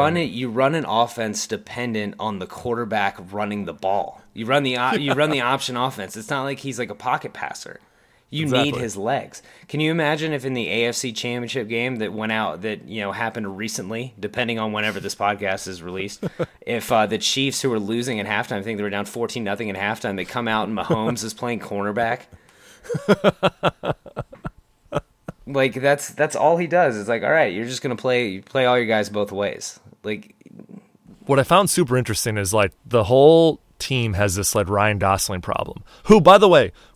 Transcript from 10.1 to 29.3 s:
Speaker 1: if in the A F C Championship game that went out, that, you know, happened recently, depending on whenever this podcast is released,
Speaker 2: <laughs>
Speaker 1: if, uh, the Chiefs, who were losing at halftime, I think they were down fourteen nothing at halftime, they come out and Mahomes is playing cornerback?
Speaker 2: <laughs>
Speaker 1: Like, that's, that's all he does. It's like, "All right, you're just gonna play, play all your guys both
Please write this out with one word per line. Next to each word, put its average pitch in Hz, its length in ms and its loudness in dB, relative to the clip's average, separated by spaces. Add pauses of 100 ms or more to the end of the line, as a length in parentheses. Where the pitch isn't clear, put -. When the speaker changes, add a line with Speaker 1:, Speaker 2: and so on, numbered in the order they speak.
Speaker 1:
if 131 100 -6
in 135 100 -4
the 117 140 -4
A 113 200 0
F 117 80 -2
C 123 180 -6
Championship 120 560 -6
game 120 300 -2
that 104 120 -4
went 110 220 -4
out, 92 300 -2
that, 107 220 -6
you 101 140 -10
know, 98 140 -4
happened 110 440 -6
recently, 110 640 -8
depending 113 400 -4
on 107 140 -4
whenever 107 260 -2
this 95 160 -8
podcast 101 500 -2
is 90 160 -10
released, 95 440 -10 (180)
Speaker 2:
<laughs> - 180 -16
Speaker 1:
if, 117 300 -4
uh, 110 140 4
the 104 140 -2
Chiefs, 135 420 -2
who 135 80 0
were 113 100 0
losing 113 400 -4
at 98 60 -6
halftime, 107 320 -2
I 98 60 -6
think 110 120 -6
they 104 80 -4
were 104 60 -2
down 101 160 -4
fourteen 117 400 -6
nothing 104 240 -4
at 95 80 -6
halftime, 101 400 -4
they 92 80 -4
come 117 240 -4
out 107 180 0
and 107 100 -4
Mahomes 110 460 -2
is 110 100 -8
playing 120 280 -6
cornerback? 107 600 -4 (840)
Speaker 2:
<laughs> - 880 0 (1500)
Speaker 1:
Like, 135 260 2
that's, 139 340 2
that's 147 260 -2
all 160 220 4
he 175 100 0
does. 151 300 4
It's 104 100 -6
like, 117 160 -2
"All 123 80 2
right, 147 220 4
you're 104 120 -4
just 123 160 -8
gonna 127 140 -4
play, 120 440 0
play 131 260 -2
all 123 120 4
your 120 100 2
guys 107 220 2
both 104 220 -2